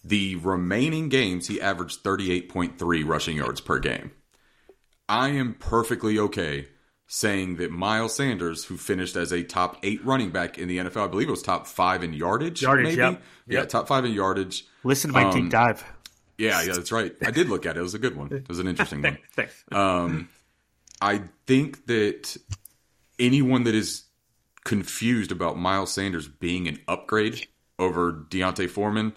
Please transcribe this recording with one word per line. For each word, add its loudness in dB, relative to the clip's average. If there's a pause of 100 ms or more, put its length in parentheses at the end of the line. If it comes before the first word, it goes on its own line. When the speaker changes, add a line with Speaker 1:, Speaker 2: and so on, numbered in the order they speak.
Speaker 1:
The 0
remaining 0
games, 0
he -4
averaged -4
thirty-eight 0
point -4
three 0
rushing 0
yards -4
per 0
game. -4 (1000)
I 2
am -2
perfectly 0
okay -2 (380)
saying -2
that -4
Miles 0
Sanders, -2
who -10
finished -2
as -2
a 0
top -2
eight -2
running 0
back -4
in -6
the -2
N -4
F -8
L, 0
I 0
believe 0
it -2
was -4
top -2
five 0
in -4
yardage, 0
Speaker 2:
Yardage, 6
Speaker 1:
maybe? 0
Speaker 2:
yep. 2 (260)
Speaker 1:
Yeah, 0
Speaker 2:
Yep. -2
Speaker 1:
top 0
five 2
in 0
yardage. 0 (200)
Speaker 2:
Listen 2
to 4
my 6
deep 4
Speaker 1:
Um, -2
Speaker 2:
dive. 4 (540)
Speaker 1:
yeah, 2
yeah, 0
that's -2
right. -2 (120)
I 0
did 2
look 0
at -2
it. -4
It -2
was -6
a -6
good -2
one. -8
It -8
was -6
an -2
interesting -2
one. 0
Speaker 2:
<laughs> -20
Thanks. -6
Speaker 1:
Um, 2 (720)
I 2 (220)
think 2
that 0 (800)
anyone 6
that 4
is -2 (600)
confused 0
about -2
Miles 0
Sanders -2
being -2
an -6
upgrade -2 (300)
over 2
Deontay -2
Foreman, -2